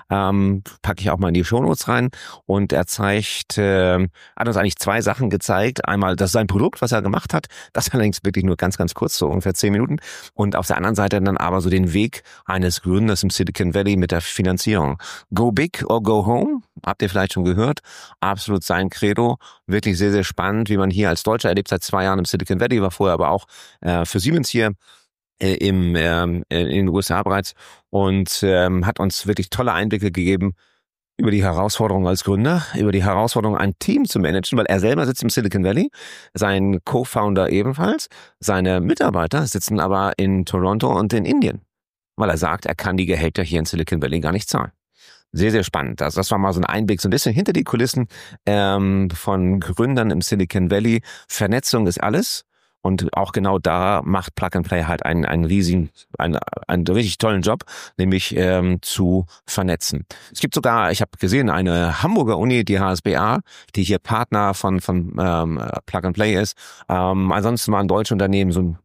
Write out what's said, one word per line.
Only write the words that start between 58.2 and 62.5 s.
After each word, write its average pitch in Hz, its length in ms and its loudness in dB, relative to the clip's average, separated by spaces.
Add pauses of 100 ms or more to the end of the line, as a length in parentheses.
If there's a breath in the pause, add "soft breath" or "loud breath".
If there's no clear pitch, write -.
ähm, 90 460 2
zu 92 440 0 (200 loud breath)
vernetzen. - 600 -2 (280 loud breath)
Es - 80 -8
gibt - 120 -2
sogar, 117 380 2
ich 104 80 -2
habe 110 180 -2
gesehen, 110 320 2
eine 85 540 0
Hamburger 151 340 2
Uni, 117 280 2